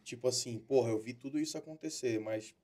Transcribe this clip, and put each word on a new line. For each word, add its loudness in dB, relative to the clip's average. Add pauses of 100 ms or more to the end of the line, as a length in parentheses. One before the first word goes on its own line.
tipo -2
assim, 0
"Porra, 6
eu 2
vi -8
tudo -4
isso -2
acontecer, -2
mas, -4 (100)